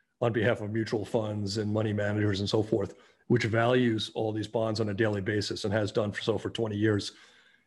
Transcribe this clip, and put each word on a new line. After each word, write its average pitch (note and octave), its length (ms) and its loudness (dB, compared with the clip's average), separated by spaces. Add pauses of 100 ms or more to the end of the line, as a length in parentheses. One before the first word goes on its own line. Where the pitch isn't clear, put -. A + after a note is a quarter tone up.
(200)
on A#2+ 140 2
behalf A2 280 2
of G#2 100 -6
mutual A2 340 -2
funds G#2+ 520 -2
and G#2 140 -2
money G#2+ 220 0
managers G#2 460 0
and G2+ 100 -2
so G#2+ 140 2
forth, G2+ 320 -2 (320)
which A#2+ 160 4
values A#2 720 2
all A2 160 -2
these G#2+ 160 -4
bonds A2 320 -2
on G#2+ 100 0
a G2+ 40 -2
daily G#2 280 0
basis G2+ 440 -2
and G2+ 80 -2
has G#2+ 180 0
done G#2 200 0
for, - 100 -8
so G#2+ 160 0
for - 120 -4
twenty G#2+ 280 -4
years. G#2 340 2 (560)